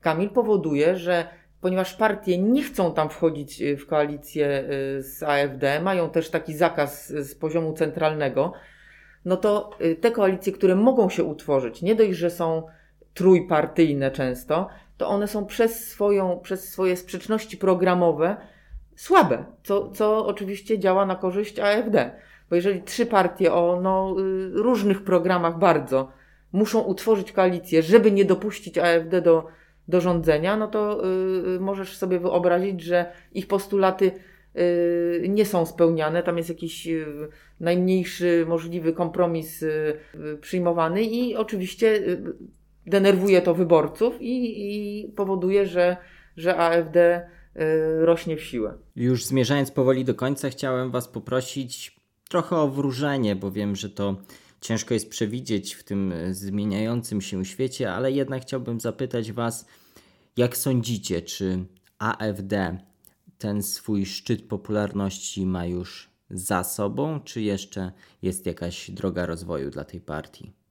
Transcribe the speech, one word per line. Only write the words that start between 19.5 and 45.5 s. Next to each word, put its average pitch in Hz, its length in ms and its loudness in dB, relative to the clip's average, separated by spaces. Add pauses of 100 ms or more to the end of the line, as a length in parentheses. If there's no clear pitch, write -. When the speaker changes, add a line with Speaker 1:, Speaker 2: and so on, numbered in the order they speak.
Speaker 1:
co, - 280 -2
co 214 360 0
oczywiście 202 520 -4
działa 190 280 4
na 185 100 -2
korzyść 196 420 -2
A 202 100 2
F 226 220 2
D. 139 200 2 (400)
Bo 170 60 2
jeżeli 185 260 2
trzy - 240 -2
partie 185 460 4
o, 175 300 2
no, 190 380 0
y, 190 420 -2
różnych 202 420 2
programach 175 540 2
bardzo 135 540 2 (400)
muszą 214 280 2
utworzyć 196 520 0
koalicję, 175 500 2
żeby 208 300 6
nie 196 120 4
dopuścić 190 540 -2
A 175 80 2
F 170 220 4
D 175 140 0
do, 165 240 6 (420)
do 180 120 4
rządzenia, 170 560 2
no 214 120 -2
to, 214 360 -2
y, 185 520 0
y, 180 40 -4
możesz 190 360 -6
sobie 185 220 0
wyobrazić, 175 600 2
że 175 320 0 (200)
ich 190 160 -6
postulaty, 190 640 2 (460)
y, 175 720 2
nie 202 180 2
są 175 200 2
spełniane. 165 560 2
Tam 170 140 -2
jest 170 120 -4
jakiś, 165 380 -10
y, 160 200 -4 (540)
najmniejszy 175 880 2
możliwy 165 440 -2
kompromis, 170 680 -2
y, 151 340 -2 (180)
y, 151 260 -10
przyjmowany 175 640 0
i 233 340 -2
oczywiście, 214 600 0
y, 185 260 -2 (640)
denerwuje 190 560 6
to 175 120 4
wyborców 170 680 2
i, 208 840 -6
i - 40 -12
powoduje, 190 580 0